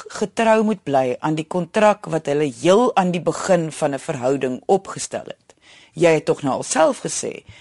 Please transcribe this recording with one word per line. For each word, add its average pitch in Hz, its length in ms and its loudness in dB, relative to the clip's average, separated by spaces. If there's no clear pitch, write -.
getrou 220 480 2
moet 214 240 -2
bly 131 320 0
aan 156 160 -2
die 156 120 -6
kontrak 202 640 0
wat 156 200 -4
hulle 147 160 0
heel 196 340 4
aan 180 160 2
die 165 120 -4
begin 160 480 0
van 147 220 -2
'n 135 60 -8
verhouding 131 680 -4
opgestel - 600 -2
het. - 280 -20
Jy 165 260 4
het 151 60 -6
tog - 160 -2
nou 135 120 -2
al 98 100 -4
self 294 380 0
gesê, - 420 -8